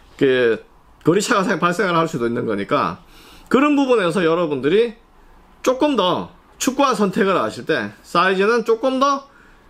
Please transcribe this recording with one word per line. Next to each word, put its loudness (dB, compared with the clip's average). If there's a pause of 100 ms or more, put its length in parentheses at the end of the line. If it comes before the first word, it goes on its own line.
(180)
그 2 (380)
거리차가 0
생-, -2
발생을 -2
할 0
수도 -4
있는 -4
거니까, -2 (480)
그런 2
부분에서 0
여러분들이 0 (680)
조금 0
더 0 (280)
축구화 0
선택을 0
하실 -6
때 -2 (120)
사이즈는 0
조금 0
더 -2 (400)